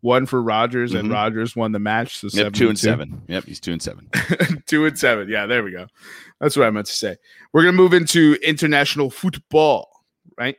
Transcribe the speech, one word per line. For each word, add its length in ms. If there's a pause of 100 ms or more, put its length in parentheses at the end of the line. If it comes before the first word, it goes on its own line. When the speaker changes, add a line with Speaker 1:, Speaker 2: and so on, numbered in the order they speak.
Speaker 1:
one 260
for 160
Rodgers, 520
and 100
Speaker 2:
Mm-hmm. 80
Speaker 1:
Rodgers 440
won 160
the 60
match. 400
So 140
Speaker 2:
Yep, 220
two 140
and 100
seven. 300
Speaker 1:
seven 100
and 80
two. 80
Speaker 2:
Yep, 100
he's 160
two 120
and 100
seven. 260 (280)
Speaker 1:
<laughs> 300
Two 200
and 120
seven. 300
Yeah, 180
there 180
we 80
go. 140 (540)
That's 160
what 100
I 40
meant 160
to 60
say. 240 (360)
We're 100
gonna 140
move 180
into 480
international 680
football, 800 (480)
right? 200